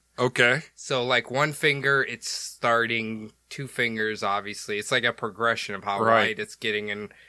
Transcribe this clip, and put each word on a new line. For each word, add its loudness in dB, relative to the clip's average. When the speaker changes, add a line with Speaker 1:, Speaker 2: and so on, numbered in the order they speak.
Speaker 1:
Okay. 4
Speaker 2:
So, -4
like, 0
one 0
finger, 2
it's -8
starting, -2
two -8
fingers, -2
obviously. -2
It's -4
like 2
a 2
progression -2
of -8
how 0
Speaker 1:
Right. 6
Speaker 2:
wide -2
it's -8
getting. -2
And -8